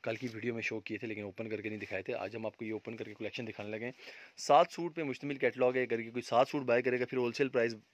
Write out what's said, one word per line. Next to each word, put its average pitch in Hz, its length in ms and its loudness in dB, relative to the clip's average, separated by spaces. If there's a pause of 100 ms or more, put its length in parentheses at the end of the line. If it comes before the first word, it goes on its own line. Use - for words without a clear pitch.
कल 113 120 -2
की 123 120 -6
वीडियो 113 260 -4
में 113 80 -4
शो 110 180 -4
किए 107 180 -6
थे 117 100 -6
लेकिन 107 160 -6
ओपन 101 240 -8
करके 107 220 -6
नहीं 107 100 -6
दिखाए 98 240 -6
थे। 123 100 -6
आज 110 220 -6
हम 110 100 -6
आपको 110 200 -6
ये 110 60 -4
ओपन 110 240 -6
करके 110 180 -10
कलेक्शन 110 320 -6
दिखाने 107 240 -8
लगे 110 160 -6
हैं। 127 80 -6 (440)
सात 156 340 6
सूट 165 220 -6
पे 165 100 -4
मुश्तमिल 143 340 -4
कैटलॉग 127 400 4
है, 127 80 2
अगर 117 160 -2
ये 113 100 -8
कोई 120 100 -4
सात 120 260 6
सूट 147 140 -2
बाय 123 200 4
करेगा 123 240 2
फिर 127 140 -2
होलसेल 123 280 2
प्राइस 120 280 2 (180)